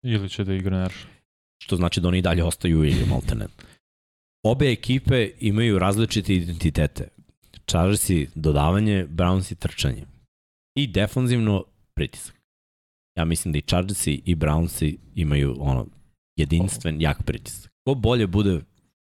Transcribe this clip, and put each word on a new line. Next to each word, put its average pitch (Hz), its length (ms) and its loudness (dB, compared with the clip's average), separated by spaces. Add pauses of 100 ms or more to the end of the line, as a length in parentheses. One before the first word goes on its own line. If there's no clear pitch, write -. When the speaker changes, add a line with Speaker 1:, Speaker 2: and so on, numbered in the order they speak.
Speaker 1:
Ili 104 240 -2
će 104 160 -4
da 95 100 -2
igra 95 240 0
nerš. 92 280 -4 (520)
Speaker 2:
Što - 180 -4
znači 87 240 0
da 87 80 0
oni 90 100 2
i 90 40 0
dalje 87 220 2
ostaju 82 360 2
u 76 40 4
igri, 65 220 2
maltene. 58 400 -2 (960)
Obe 131 220 2
ekipe 127 640 2 (100)
imaju 107 380 2
različite 101 560 2
identitete. 82 720 0 (540)
Chargersi 87 760 2
dodavanje, 82 680 2
Brownsi 90 480 0
trčanje. - 500 -6 (720)
I 139 100 0
defanzivno 107 760 0 (300)
pritisak. - 400 -6 (840)
Ja 85 80 0
mislim 82 280 -2
da 76 60 0
i 73 40 -2
Chargersi 90 600 -2
i 87 120 0
Brownsi 78 600 0 (180)
imaju 71 440 0
ono 65 280 -2 (520)
jedinstven, 80 640 -2
jak 76 220 0
pritisak. - 480 -8 (100)
Ko 135 140 -2
bolje 120 320 2
bude 92 340 0 (440)